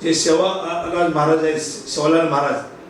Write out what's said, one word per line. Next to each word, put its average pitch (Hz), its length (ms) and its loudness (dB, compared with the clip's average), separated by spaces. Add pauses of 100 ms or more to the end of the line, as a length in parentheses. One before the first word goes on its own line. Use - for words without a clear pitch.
जे - 120 0
सेवालाल 170 1000 0
महाराज 156 300 2
आहेत, 156 160 0
सेवालाल - 680 0
महाराज, 139 360 -2 (260)